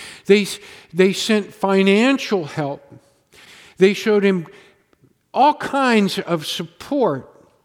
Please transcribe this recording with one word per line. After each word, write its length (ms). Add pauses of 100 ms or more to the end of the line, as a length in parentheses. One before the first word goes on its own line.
(260)
They, 200 (460)
they 200
sent 400
financial 920
help. 500 (840)
They 140
showed 320
him 220 (880)
all 200
kinds 640
of 280
support. 840 (320)